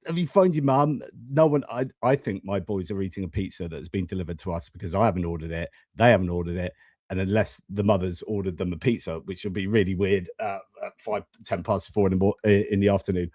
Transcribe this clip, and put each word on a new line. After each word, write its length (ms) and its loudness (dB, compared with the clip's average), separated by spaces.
Have 100 -4
you 100 0
phoned 280 6
your 80 0
mum? 380 4
No 180 6
one, 220 2
I, 160 -4
I 140 4
think 280 -4
my 160 -2
boys 320 -4
are 100 -4
eating 220 -6
a 40 -4
pizza 400 -6
that 100 -10
has 120 -12
been 160 -2
delivered 340 -6
to 140 -8
us 160 -8
because 260 -10
I 100 4
haven't 200 2
ordered 260 -6
it, 180 -6
they 140 6
haven't 200 4
ordered 280 -2
it, 160 -4
and 100 -4
unless 500 0
the 140 -4
mother's 400 0
ordered 340 -4
them 160 -4
a 40 -6
pizza, 480 -4
which 180 -12
would 100 -8
be 140 -4
really 280 2
weird, 340 0
uh, 200 -6
at 140 -14
five, 240 -6
ten 180 -6
past 300 -4
four 140 2
in 40 4
the 60 2
mor-, 180 2
i-, 240 4
in 100 0
the 100 4
afternoon. 460 0